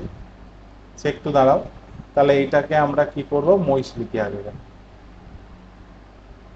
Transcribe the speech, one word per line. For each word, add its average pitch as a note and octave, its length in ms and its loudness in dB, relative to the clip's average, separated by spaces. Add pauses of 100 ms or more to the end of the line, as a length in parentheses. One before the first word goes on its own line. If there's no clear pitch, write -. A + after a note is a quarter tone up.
(960)
সে D3 120 -4
একটু D3 220 -6
দাঁড়াও। C3+ 320 4 (500)
তাহলে C#3+ 200 4
এইটাকে C#3 420 0
আমরা D3 300 2
কি C#3+ 240 -6
করব, E3 380 2
মহিষ C3+ 300 0
লিখে A2+ 240 -4
আগে। G2+ 160 -6 (2250)